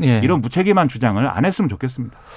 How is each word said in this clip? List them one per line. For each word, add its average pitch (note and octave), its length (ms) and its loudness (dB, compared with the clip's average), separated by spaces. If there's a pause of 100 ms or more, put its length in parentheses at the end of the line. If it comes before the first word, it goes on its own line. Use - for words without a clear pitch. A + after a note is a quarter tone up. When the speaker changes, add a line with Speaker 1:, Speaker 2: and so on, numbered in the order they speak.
Speaker 1:
예. B2 180 4
Speaker 2:
이런 C#3 200 2
무책임한 F3+ 480 2
주장을 A2+ 400 0
안 G#2+ 160 0
했으면 F#3 240 0
좋겠습니다. B2 480 -8 (200)